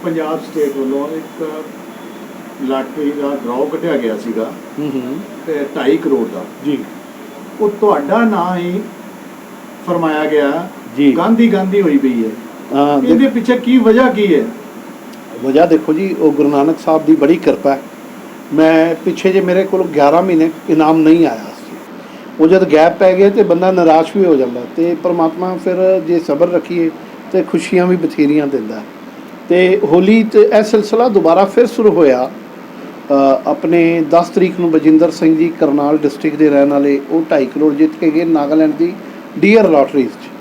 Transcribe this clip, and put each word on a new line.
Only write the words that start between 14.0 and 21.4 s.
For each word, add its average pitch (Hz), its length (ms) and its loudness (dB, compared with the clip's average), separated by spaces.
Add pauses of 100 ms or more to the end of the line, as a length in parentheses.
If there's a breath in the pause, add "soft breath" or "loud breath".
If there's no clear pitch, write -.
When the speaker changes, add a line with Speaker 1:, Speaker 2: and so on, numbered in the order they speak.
Speaker 1:
ਕੀ 190 260 2
ਹੈ? 120 100 0 (1000)
Speaker 2:
ਵਜ੍ਹਾ 139 200 4
ਦੇਖੋ 156 280 0
ਜੀ, 185 260 -2
ਉਹ 156 120 2
ਗੁਰੂ 143 180 0
ਨਾਨਕ 160 360 0
ਸਾਹਿਬ 160 200 0
ਦੀ 156 100 6
ਬੜੀ 156 200 2
ਕਿਰਪਾ - 360 0
ਹੈ। 135 100 -2 (720)
ਮੈਂ 160 420 4 (100)
ਪਿੱਛੇ 185 260 0
ਜੇ 190 100 2
ਮੇਰੇ 180 220 0
ਕੋਲ 190 200 -2
ਗਿਆਰਾਂ 147 400 2
ਮਹੀਨੇ 165 260 2 (200)
ਇਨਾਮ 160 280 2
ਨਹੀਂ 160 300 4
ਆਇਆ 113 160 -6